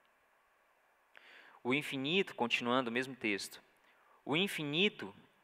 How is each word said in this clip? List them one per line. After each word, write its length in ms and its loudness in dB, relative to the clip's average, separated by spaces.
O 120 2
infinito, 600 0
continuando 520 2
o 40 -4
mesmo 240 -2
texto, 440 -4
o 120 0
infinito, 760 0